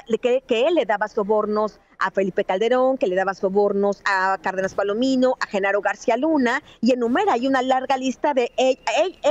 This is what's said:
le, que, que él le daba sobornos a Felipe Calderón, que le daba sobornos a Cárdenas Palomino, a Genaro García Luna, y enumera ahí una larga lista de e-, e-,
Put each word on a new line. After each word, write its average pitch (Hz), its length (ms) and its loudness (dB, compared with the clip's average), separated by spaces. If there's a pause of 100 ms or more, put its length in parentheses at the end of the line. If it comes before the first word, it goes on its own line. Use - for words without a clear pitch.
le, 220 100 0
que, 254 280 0
que 240 220 0
él 349 80 2
le 262 100 2
daba 208 220 0
sobornos 214 720 -2 (180)
a 185 140 -4
Felipe 196 320 0
Calderón, 254 540 0
que - 100 0
le 180 80 -2
daba 190 180 0
sobornos 202 720 0
a 190 360 0
Cárdenas 190 340 -4
Palomino, 254 640 0
a - 80 -6
Genaro 196 340 0
García 214 360 -2
Luna, 277 440 0 (200)
y 233 100 2
enumera 254 420 0
ahí 247 140 -2
una 269 140 0
larga 262 360 -2
lista 262 360 -2
de 247 240 0
e-, 262 140 4
e-, 302 460 -2 (140)